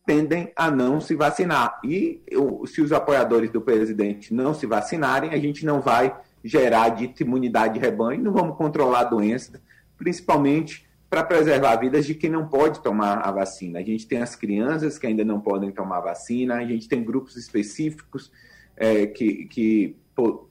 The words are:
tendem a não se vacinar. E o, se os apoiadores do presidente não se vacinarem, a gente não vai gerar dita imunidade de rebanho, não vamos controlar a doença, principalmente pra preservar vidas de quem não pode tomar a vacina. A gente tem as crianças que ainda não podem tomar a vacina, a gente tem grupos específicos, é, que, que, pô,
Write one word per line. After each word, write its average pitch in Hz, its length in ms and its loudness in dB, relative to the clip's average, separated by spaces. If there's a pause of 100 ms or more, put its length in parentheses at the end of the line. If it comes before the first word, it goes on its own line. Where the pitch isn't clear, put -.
tendem 156 500 2
a 165 140 0
não 131 280 2
se 160 160 -4
vacinar. 147 720 0
E 196 380 -4 (120)
o, 135 320 0
se - 140 -6
os 147 100 2
apoiadores 120 600 2
do 113 100 -2
presidente 107 720 0
não 131 220 0
se 151 100 -8
vacinarem, 135 680 -2
a 151 80 -2
gente 147 280 -4
não 147 160 0
vai 127 360 2 (240)
gerar 117 460 4
dita 113 340 -4
imunidade 120 520 0
de - 60 -4
rebanho, 113 420 0
não 202 100 0
vamos 165 240 0
controlar 147 440 2
a 123 40 4
doença, 113 560 -2 (380)
principalmente 156 880 0 (220)
pra 160 120 0
preservar 151 540 4
vidas 139 300 2
de 156 80 -4
quem 160 160 -2
não 160 180 -2
pode 151 320 2
tomar 104 380 0
a 98 120 -2
vacina. 95 480 -4
A 90 40 -6
gente 110 240 -4
tem 120 160 -2
as 120 120 -8
crianças 143 640 -2
que - 80 -8
ainda 110 180 0
não 107 140 -2
podem 98 320 -2
tomar 95 280 -6
a 85 40 -4
vacina, 120 520 -4
a 120 100 -4
gente 117 240 -6
tem 120 160 -2
grupos 127 320 -6
específicos, 131 960 -8 (440)
é, 107 300 2
que, 104 400 -2
que, 110 500 0 (180)
pô, - 360 -2